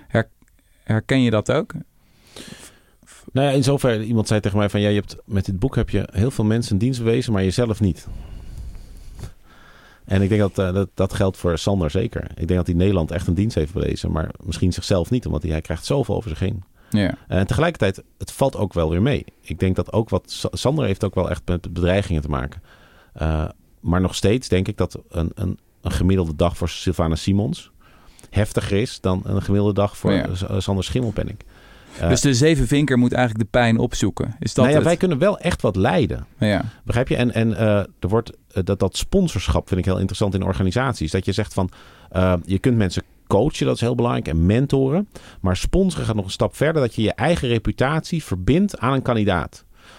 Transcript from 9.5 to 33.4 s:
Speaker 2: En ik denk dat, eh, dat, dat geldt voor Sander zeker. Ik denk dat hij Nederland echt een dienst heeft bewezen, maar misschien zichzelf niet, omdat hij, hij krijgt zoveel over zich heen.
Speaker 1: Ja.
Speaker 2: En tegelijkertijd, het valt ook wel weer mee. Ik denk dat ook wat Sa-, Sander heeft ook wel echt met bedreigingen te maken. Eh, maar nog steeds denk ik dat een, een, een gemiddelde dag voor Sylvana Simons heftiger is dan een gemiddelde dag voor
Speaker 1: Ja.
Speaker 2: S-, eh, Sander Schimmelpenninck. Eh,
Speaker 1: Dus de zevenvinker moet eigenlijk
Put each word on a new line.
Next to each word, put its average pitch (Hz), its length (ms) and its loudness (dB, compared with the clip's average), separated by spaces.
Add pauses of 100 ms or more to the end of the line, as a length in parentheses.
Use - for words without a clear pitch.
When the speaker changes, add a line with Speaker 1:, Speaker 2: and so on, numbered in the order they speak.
Speaker 2:
En 98 160 2
ik 95 80 4
denk 104 120 4
dat, 98 160 0 (100)
eh, 90 60 -2
dat, 98 200 0
dat 95 200 0
geldt 95 240 0
voor 85 200 0
Sander 98 320 0
zeker. - 340 -2
Ik - 240 -6
denk - 20 -2 (100)
dat 85 80 -2
hij 87 80 0
Nederland 90 360 2
echt 85 160 -4
een 90 60 2
dienst 104 220 0
heeft 80 180 0
bewezen, - 380 -2
maar 80 180 -2 (140)
misschien - 300 0
zichzelf 90 360 -2
niet, 120 160 -2
omdat 76 160 -4
hij, 82 100 -4
hij 78 100 -2
krijgt - 240 -8
zoveel 135 300 -2
over 104 140 -4
zich 78 100 -8
heen. 92 240 -4 (260)
Speaker 1:
Ja. 101 260 0 (120)
Speaker 2:
En 98 200 0
tegelijkertijd, 139 560 0 (140)
het - 140 -12
valt 135 240 0
ook 101 180 -2
wel 80 160 0
weer 87 120 0
mee. 117 240 0 (160)
Ik - 180 -10
denk 92 160 2
dat - 180 -4
ook 107 160 0
wat - 220 -4
Sa-, - 200 -6
Sander 135 340 -2
heeft 98 180 -2
ook 98 120 -4
wel 87 140 0
echt 78 160 -6
met 87 280 -4
bedreigingen 87 480 0
te 73 80 -8
maken. 67 320 -6 (520)
Eh, 78 320 0 (340)
maar 87 220 2
nog 92 140 0
steeds 113 320 0
denk 95 200 2
ik 104 100 -6
dat - 220 -2 (100)
een, 85 260 -4
een, 92 240 -4 (220)
een 87 100 -4
gemiddelde 87 440 2
dag 85 220 2
voor 87 120 -4
Sylvana 82 460 -2
Simons 101 560 -2 (580)
heftiger 101 480 -2
is - 240 -4
dan 92 240 0
een 98 160 0
gemiddelde 101 320 2
dag 101 240 0
voor 98 160 0
Speaker 1:
Ja. 95 220 -2
Speaker 2:
S-, 92 80 -6
eh, 98 160 -2
Sander 95 240 -2
Schimmelpenninck. - 580 -4 (580)
Eh, 85 100 0
Speaker 1:
Dus 123 120 4
de 143 120 4
zevenvinker 139 640 4
moet 123 160 4
eigenlijk 113 380 0